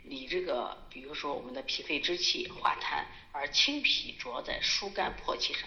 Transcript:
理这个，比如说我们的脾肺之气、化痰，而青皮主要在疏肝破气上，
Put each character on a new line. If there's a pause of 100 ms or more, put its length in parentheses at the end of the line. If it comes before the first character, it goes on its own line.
理
这
个，
比
如
说
我
们
的
脾
肺
之
气、
化
痰， (300)
而
青
皮
主
要
在
疏
肝
破
气
上，